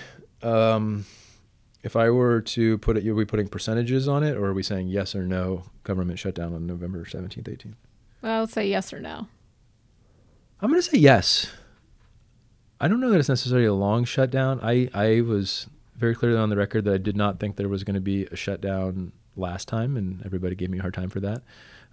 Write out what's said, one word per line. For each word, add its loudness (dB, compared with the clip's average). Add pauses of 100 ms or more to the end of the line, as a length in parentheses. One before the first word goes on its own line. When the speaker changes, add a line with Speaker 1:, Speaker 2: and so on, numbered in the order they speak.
(400)
Speaker 1:
Um, 2 (800)
if -4
I 4
were 4
to 2
put 0
it, 0
are 0
we 2
putting -2
percentages -2
on 2
it, 0
or -2
are 0
we -2
saying -4
yes -4
or -2
no -2 (180)
government -4
shutdown -6
on -8
November -8
seventeenth, -12
eighteenth? -14 (480)
Speaker 2:
Well, -2
let's -6
say -2
yes -4
or -12
no. -12 (1300)
Speaker 1:
I'm 2
gonna 4
say 2
yes. 6 (1300)
I 2
don't 2
know 2
that 6
it's 2
necessarily 2
a 4
long 2
shutdown. 0
I, 2
I 4
was -2 (300)
very 0
clearly 2
on 2
the 0
record 0
that 2
I 2
did -2
not 0
think -4
there -2
was -2
gonna -2
be -2
a -12
shutdown -4 (240)
last -6
time, -2
and -6
everybody -4
gave -4
me -4
a -4
hard -4
time -6
for -8
that. -6 (500)